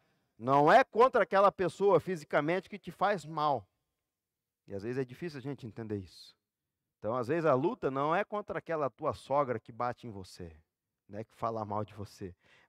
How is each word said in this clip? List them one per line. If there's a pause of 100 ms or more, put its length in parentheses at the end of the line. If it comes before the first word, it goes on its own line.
(380)
não
é
contra
aquela
pessoa
fisicamente
que
te
faz
mal. (1000)
E
às
vezes
é
difícil
a
gente
entender
isso. (640)
Então,
às
vezes,
a
luta
não
é
contra
aquela
tua
sogra
que
bate
em
você, (540)
né,
que
fala
mal
de
você, (340)